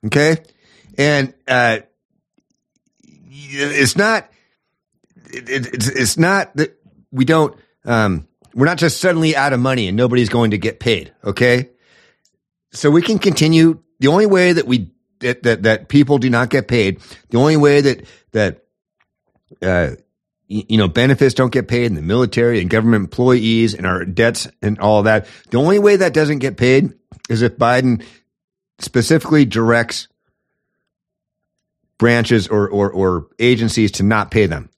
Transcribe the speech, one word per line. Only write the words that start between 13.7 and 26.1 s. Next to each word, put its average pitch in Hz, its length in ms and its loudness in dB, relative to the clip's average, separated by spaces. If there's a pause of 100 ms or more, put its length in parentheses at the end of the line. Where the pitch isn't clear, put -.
The 131 100 2
only 196 180 2
way 180 260 2
that 165 140 -2
we, 120 240 -2 (300)
that, 123 200 -6
that, 113 220 0
that 110 260 0
people 143 300 2
do 127 100 -2
not 120 220 0
get 131 160 -2
paid, 101 340 -2 (300)
the 117 80 0
only 156 180 4
way 143 240 4
that, 135 240 -2 (280)
that, 104 320 -2 (1000)
uh, 87 320 -2 (520)
y-, 104 220 -8
you 110 80 0
know, 101 100 2
benefits 127 460 2
don't 127 180 -2
get 127 160 -4
paid 120 180 -2
and 104 120 -4
the 76 60 -10
military 117 580 0
and 87 80 -6
government 110 360 0
employees 113 680 0
and 92 140 -6
our 90 180 -4
debts 113 420 -2 (140)
and 104 160 -4
all 104 260 2
that, 110 220 2 (240)
the 117 80 -2
only 175 220 2
way 202 160 4
that 180 180 0